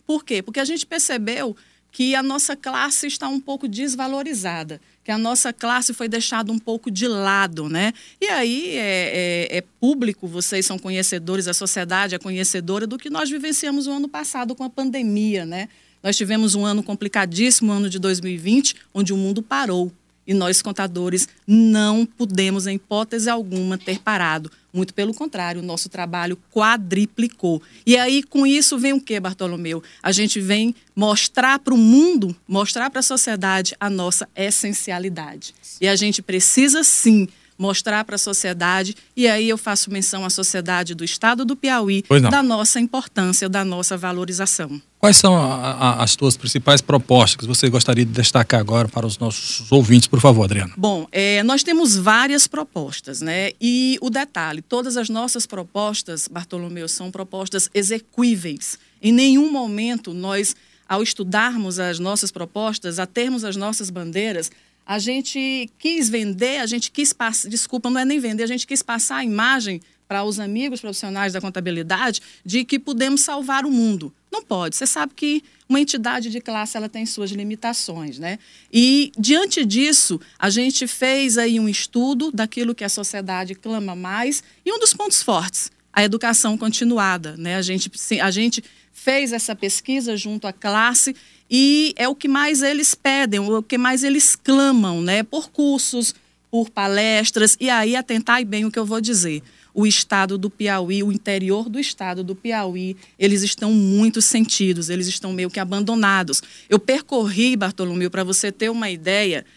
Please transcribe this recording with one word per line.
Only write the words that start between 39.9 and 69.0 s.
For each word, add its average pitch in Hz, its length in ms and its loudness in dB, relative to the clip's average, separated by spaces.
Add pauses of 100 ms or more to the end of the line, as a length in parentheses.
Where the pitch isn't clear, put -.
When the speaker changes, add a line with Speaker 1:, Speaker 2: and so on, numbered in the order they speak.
Speaker 1:
menção 190 320 -4
à 185 60 -4
sociedade 180 640 -2
do 165 80 -10
estado 233 400 -2
do 262 140 -2
Piauí, 208 500 0
Speaker 2:
Pois 139 140 6
não. 123 80 6
Speaker 1:
da 277 120 4
nossa 226 380 2
importância, 202 680 -2
da 196 160 0
nossa 180 320 -4
valorização. 180 840 -4 (160)
Speaker 2:
Quais 208 200 8
são 185 180 8
a, 131 360 0
a, 127 320 2
as 113 120 2
tuas 135 220 2
principais 143 420 4
propostas 123 560 6
que - 100 -8
você 123 240 2
gostaria 120 360 4
de 113 60 -2
destacar 117 500 4
agora 110 260 2
para 117 180 -4
os 104 120 -6
nossos - 520 -6
ouvintes, 120 380 8
por 123 140 2
favor, 117 220 8
Adriana? 98 340 -2
Speaker 1:
Bom, 190 340 0
é, 202 320 2
nós 269 180 4
temos 320 360 4
várias 240 500 4
propostas, 156 760 -8
né? 175 380 -2
E 247 420 2
o 254 80 -2
detalhe, 175 520 -4
todas 247 340 -4
as 226 140 -2
nossas 233 360 -4
propostas, 202 840 -6
Bartolomeu, 175 580 -10
são 180 240 -6
propostas 190 640 -6
execuíveis. 202 1080 -2 (220)
Em 214 100 4
nenhum 269 400 6
momento 226 640 -4
nós, 196 420 -2 (320)
ao 196 160 0
estudarmos 208 760 -2
as 180 220 -4
nossas 196 320 -2
propostas, 185 680 -6
a 185 60 -4
termos 240 380 -2
as 196 140 -6
nossas 208 320 -6
bandeiras, 175 600 -4 (360)
a 202 140 -4
gente 262 800 -4
quis 311 320 0
vender, 220 480 -2
a 254 80 -4
gente 226 260 -4
quis 285 220 0
pass-, 226 340 -4
desculpa, 233 440 -4
não 254 100 0
é 262 40 0
nem 285 140 0
vender, 226 240 -4
a 226 40 -2
gente 247 200 -6
quis 269 140 -4
passar 233 360 -4